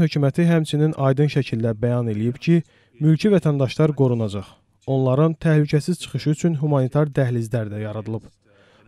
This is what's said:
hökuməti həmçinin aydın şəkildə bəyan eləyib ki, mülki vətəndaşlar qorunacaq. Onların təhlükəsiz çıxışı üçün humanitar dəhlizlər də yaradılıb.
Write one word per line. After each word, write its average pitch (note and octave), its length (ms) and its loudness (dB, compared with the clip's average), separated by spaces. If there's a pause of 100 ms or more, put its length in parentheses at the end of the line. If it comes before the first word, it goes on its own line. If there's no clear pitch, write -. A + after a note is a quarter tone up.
hökuməti D3+ 420 0
həmçinin D#3 520 2
aydın C#3 360 2
şəkildə A#2 400 -2
bəyan A#2+ 400 -2
eləyib A2+ 240 -2
ki, E3+ 240 2 (380)
mülki D#3+ 340 4
vətəndaşlar D3+ 640 2
qorunacaq. A2+ 480 0 (420)
Onların C3+ 460 2
təhlükəsiz D#3 720 0
çıxışı - 240 -4
üçün E3 320 0
humanitar D3 460 0
dəhlizlər A#2+ 640 -4
də G#2+ 100 -8
yaradılıb. G#2+ 480 -8 (580)